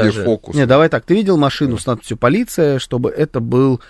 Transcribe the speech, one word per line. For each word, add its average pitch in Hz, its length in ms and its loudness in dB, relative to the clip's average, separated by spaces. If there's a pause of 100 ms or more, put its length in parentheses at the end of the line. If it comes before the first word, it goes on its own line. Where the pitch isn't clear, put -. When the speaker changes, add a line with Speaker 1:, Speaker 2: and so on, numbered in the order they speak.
Speaker 1:
даже. 104 200 0
Speaker 2:
Фокус. 110 300 -2
Speaker 3:
Не, 143 100 2
давай 139 240 4
так, 135 160 -2
ты 170 100 0
видел 196 220 2
машину 139 400 0
с - 100 -8
надписью 113 320 -6
«Полиция», 147 600 0
чтобы 127 320 -4
это 147 300 -4
был, 127 500 0